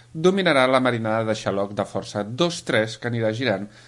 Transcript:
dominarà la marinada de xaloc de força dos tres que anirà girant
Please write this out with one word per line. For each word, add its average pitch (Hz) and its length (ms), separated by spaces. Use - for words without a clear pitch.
dominarà 165 540
la 131 120
marinada 113 480
de 110 80
xaloc 101 400
de 101 100
força 104 380
dos 165 440
tres 113 300
que 120 140
anirà 113 240
girant 104 320